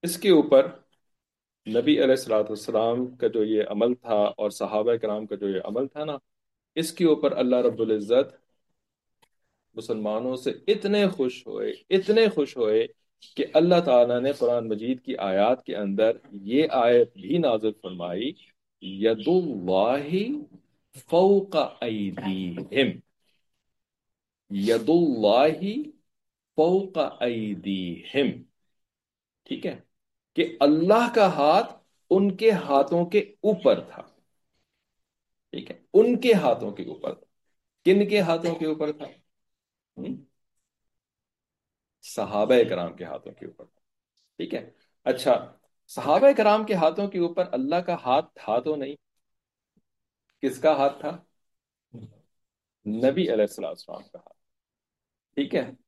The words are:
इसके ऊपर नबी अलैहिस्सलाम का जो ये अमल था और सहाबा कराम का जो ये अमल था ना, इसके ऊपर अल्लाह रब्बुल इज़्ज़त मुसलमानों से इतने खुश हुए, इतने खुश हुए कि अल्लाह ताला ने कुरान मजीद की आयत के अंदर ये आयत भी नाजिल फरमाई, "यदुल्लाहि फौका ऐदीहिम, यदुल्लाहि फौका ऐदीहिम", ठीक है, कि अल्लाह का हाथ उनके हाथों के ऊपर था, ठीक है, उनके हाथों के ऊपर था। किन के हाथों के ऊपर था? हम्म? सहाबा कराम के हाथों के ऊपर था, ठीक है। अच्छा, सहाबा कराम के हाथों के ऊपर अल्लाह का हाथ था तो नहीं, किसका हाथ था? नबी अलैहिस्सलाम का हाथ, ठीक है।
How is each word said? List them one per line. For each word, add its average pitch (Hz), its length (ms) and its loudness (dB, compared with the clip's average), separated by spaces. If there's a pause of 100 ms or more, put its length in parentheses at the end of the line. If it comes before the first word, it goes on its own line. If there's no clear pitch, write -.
इसके 185 280 0
ऊपर 139 380 6 (960)
नबी 120 300 2
अलैहिस्सलाम 113 1080 0 (100)
का 120 120 -2
जो 110 160 0
ये 107 200 0
अमल 113 320 0
था 117 200 -6
और 104 360 0
सहाबा 107 460 -2
कराम 107 280 -6
का 104 100 -10
जो 98 140 -6
ये 95 100 -2
अमल 120 280 -6
था 151 180 -12
ना, 147 140 -10 (580)
इसके 165 280 -4
ऊपर 147 280 2
अल्लाह 123 280 2
रब्बुल 113 300 0
इज़्ज़त 107 480 0 (1400)
मुसलमानों 110 600 -6
से 127 160 -6 (180)
इतने 208 380 0
खुश 127 400 -4
हुए, 107 240 -6 (200)
इतने 208 380 4
खुश 143 280 -4
हुए 113 300 2 (500)
कि 147 60 -2
अल्लाह 170 360 4
ताला 123 400 4
ने 131 140 -2
कुरान 120 340 0
मजीद 117 320 -6
की - 160 -10
आयत 101 500 0
के - 80 -10
अंदर 107 460 0 (140)
ये 107 340 0
आयत 120 500 4
भी 131 200 -4
नाजिल 113 340 0
फरमाई, 92 640 -8 (500)
"यदुल्लाहि 113 1400 0 (840)
फौका 190 540 2 (200)
ऐदीहिम, 98 1080 -4 (1600)
यदुल्लाहि 123 1200 2 (840)
फौका 175 480 2 (160)
ऐदीहिम", 101 1120 -4 (1120)
ठीक - 180 -10
है, 143 100 -6 (600)
कि 170 60 2 (180)
अल्लाह 170 520 4
का 208 140 6
हाथ 156 360 2 (480)
उनके 196 400 2
हाथों 170 540 2
के 202 220 0 (160)
ऊपर 175 420 2
था, - 160 -20 (1500)
ठीक - 160 -14
है, - 100 -16 (140)
उनके 233 400 4
हाथों 120 380 0
के - 140 -10
ऊपर - 280 -10
था। - 140 -20 (580)
किन 202 240 4
के 208 100 2
हाथों 170 360 0
के 165 100 -6
ऊपर 156 280 -4
था? 147 120 -14 (920)
हम्म? - 200 -10 (1900)
सहाबा 110 580 2
कराम 87 320 -4
के 90 80 -14
हाथों 76 280 -14
के - 140 -20
ऊपर - 200 -20
था, - 160 -20 (580)
ठीक - 140 -10
है। - 220 -12 (300)
अच्छा, 127 280 0 (540)
सहाबा 170 460 2
कराम 214 300 2
के 214 100 -4
हाथों 170 340 0
के 190 120 -6
ऊपर 170 300 -2
अल्लाह 143 320 -2
का 175 140 -4
हाथ 131 260 0 (160)
था 110 220 -4
तो 147 160 -4
नहीं, 143 200 -10 (1500)
किसका 147 300 0
हाथ 139 160 2
था? 151 220 -10 (1700)
नबी 127 420 0
अलैहिस्सलाम 104 460 -2
का - 460 -20
हाथ, - 140 -20 (1040)
ठीक - 160 -4
है। - 240 -4 (100)